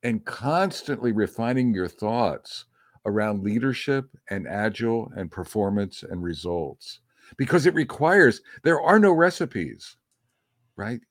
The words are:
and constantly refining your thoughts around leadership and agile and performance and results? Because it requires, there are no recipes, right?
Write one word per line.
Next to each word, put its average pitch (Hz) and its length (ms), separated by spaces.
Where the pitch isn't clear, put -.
and 113 220
constantly 143 840
refining 117 640
your 90 140
thoughts 107 760
around 104 380
leadership 131 640
and 98 180
agile 110 720
and 90 140
performance 98 720
and 87 200
results? 85 760
Because 139 280
it 113 80
requires, 160 680
there 160 180
are 180 180
no 202 120
recipes, 165 840
right? 110 240